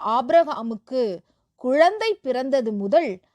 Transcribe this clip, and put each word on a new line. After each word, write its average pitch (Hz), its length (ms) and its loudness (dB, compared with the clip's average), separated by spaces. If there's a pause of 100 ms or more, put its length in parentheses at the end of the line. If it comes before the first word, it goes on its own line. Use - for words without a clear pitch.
ஆபிரகாமுக்கு 233 1120 -2 (380)
குழந்தை 370 580 2
பிறந்தது 254 580 -2
முதல் 202 480 0 (140)